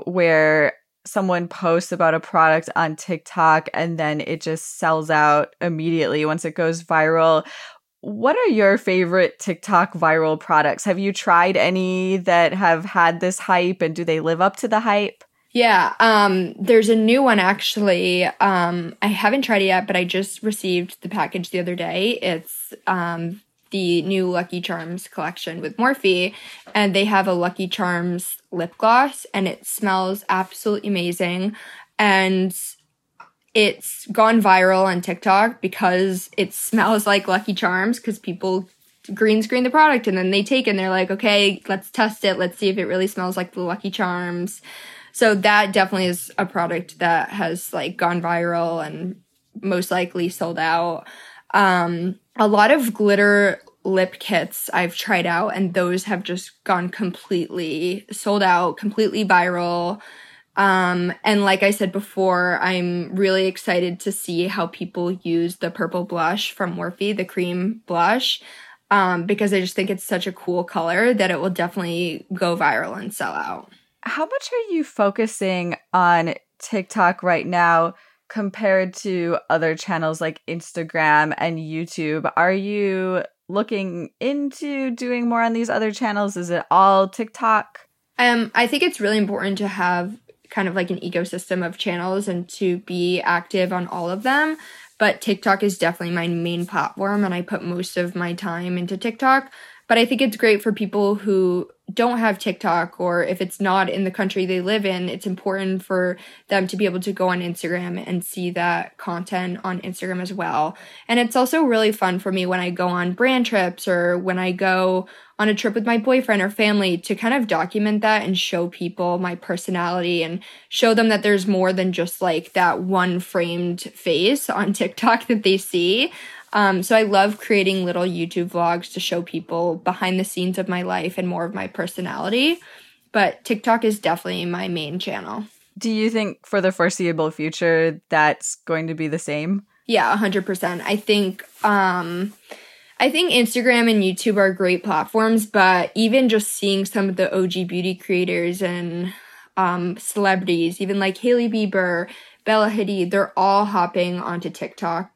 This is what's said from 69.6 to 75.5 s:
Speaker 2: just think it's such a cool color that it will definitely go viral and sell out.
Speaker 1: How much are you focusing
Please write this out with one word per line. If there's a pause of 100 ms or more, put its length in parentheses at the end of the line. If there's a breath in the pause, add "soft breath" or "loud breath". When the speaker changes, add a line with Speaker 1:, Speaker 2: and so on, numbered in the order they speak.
Speaker 2:
just
think
it's
such
a
cool
color
that
it
will
definitely
go
viral
and
sell
out. (300 soft breath)
Speaker 1:
How
much
are
you
focusing (140)